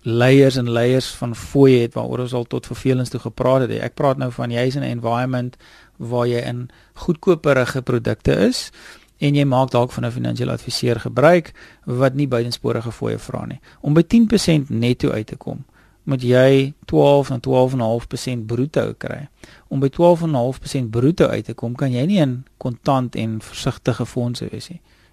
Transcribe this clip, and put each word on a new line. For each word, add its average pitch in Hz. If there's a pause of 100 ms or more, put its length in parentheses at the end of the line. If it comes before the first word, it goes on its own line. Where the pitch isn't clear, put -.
layers 127
en 120
layers 123
van 120
fooie 135
het 117
waaroor 120
ons 123
al 120
tot 127
vervelens 127
toe 123
gepraat 127
het. 117
Ek 110
praat 139
nou 127
van 123
jy 120
is 131
in 139
'n 127
environment 123 (420)
waar 120
jy 120
in 123 (260)
goedkoperige 143
produkte 117 (140)
is - (480)
en 143
jy 143
maak 131
dalk 123
van 120
'n 117
finansiële 120
adviseur 120
gebruik 151 (320)
wat 127
nie 139
buitensporige 117
fooie 110
vra -
nie. 127 (200)
Om 147
by 165
tien 226
persent 165
netto 120
uit 110
te -
kom, - (400)
moet 135
jy 135 (120)
twaalf 143
na 127
twaalf 127
en 131
'n 120
half 117
persent 123
bruto 117
kry. - (400)
Om 135
by 139
twaalf 170
en 165
'n 151
half 127
persent 123
bruto 135
uit 110
te 117
kom, 117
kan 131
jy 123
nie 202
in 131 (140)
kontant 127
en 110
versigtige -
fondse 120
wees -
nie. 175 (320)